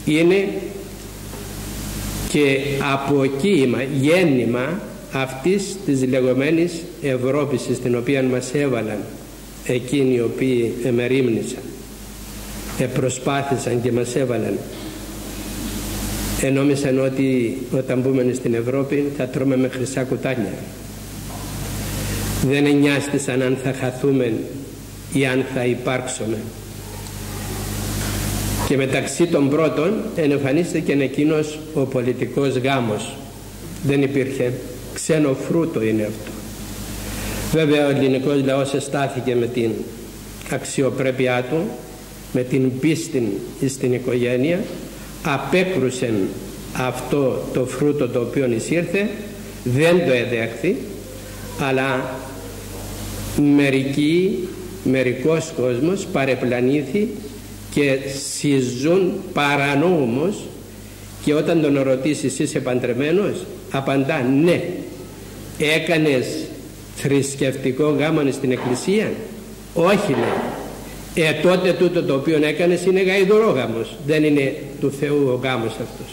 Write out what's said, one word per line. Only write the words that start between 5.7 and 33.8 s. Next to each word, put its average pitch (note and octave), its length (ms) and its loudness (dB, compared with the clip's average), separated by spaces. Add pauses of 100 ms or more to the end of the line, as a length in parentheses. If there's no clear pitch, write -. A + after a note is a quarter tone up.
της C3 220 2
λεγόμενης C3+ 640 4 (300)
Ευρώπης, C3 580 0 (140)
στην B2 220 0
οποία C3+ 260 2
μας B2+ 320 0
έβαλαν A#2 440 0 (680)
εκείνοι C3 480 2
οι A#2+ 60 4
οποίοι A#2 520 2 (120)
εμερίμνησαν, B2 800 2 (1160)
επροσπάθησαν B2+ 1040 0
και B2 100 2
μας A#2+ 220 0
έβαλαν. A2+ 440 0 (1800)
Ενόμισαν C3+ 640 2
ότι C3 540 2 (140)
όταν C3 280 0
μπούμε B2 340 2
στην B2 200 0
Ευρώπη C#3 640 0
θα C3 80 -2
τρώμε C3 320 0
με B2+ 120 2
χρυσά B2+ 340 -2
κουτάλια. B2 500 -2 (2000)
Δεν C#3+ 180 4
εννοιάστησαν C#3+ 760 2
αν B2+ 220 2
θα C3+ 160 0
χαθούμε B2+ 520 2 (800)
ή C#3 140 2
αν C3 180 2 (100)
θα B2 100 0
υπάρξουμε. B2 720 -2 (2250)
Και C#3+ 80 2
μεταξύ C3+ 500 2
των D3 220 4
πρώτων D#3 460 2 (220)
εμφανίστηκε D3 760 2
εκείνος D3 680 2 (160)
ο C#3+ 60 2
πολιτικός B2+ 800 0
γάμος. A#2+ 580 0 (640)